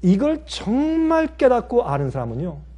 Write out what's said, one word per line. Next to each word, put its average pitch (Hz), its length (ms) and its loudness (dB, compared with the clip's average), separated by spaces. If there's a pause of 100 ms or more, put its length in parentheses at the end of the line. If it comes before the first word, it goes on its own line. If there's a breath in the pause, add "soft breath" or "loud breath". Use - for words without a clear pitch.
이걸 262 420 2
정말 320 920 0
깨닫고 240 460 2
아는 139 260 -2
사람은요 131 500 -6 (180)